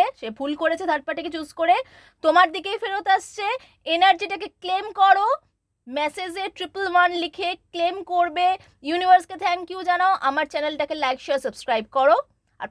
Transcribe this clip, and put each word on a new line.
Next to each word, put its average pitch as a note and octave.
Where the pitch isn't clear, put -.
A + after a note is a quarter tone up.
সে A3
ভুল C#4+
করেছে E4
থার্ড D4+
পার্টিকে D#4+
চুজ D#4
করে, E4
তোমার F4
দিকেই G4
ফেরত G4+
আসছে। G4+
এনার্জিটাকে F#4+
ক্লেম F#4
করো, G4
মেসেজে F4
ট্রিপল F#4+
ওয়ান F4+
লিখে E4+
ক্লেম F4
করবে, F4
ইউনিভার্সকে F#4
thank F4
you F#4
জানাও, F4+
আমার D4
চ্যানেলটাকে D4+
লাইক, C4
শেয়ার, C#4
সাবস্ক্রাইব A3+
করো, C#4+
আর G#3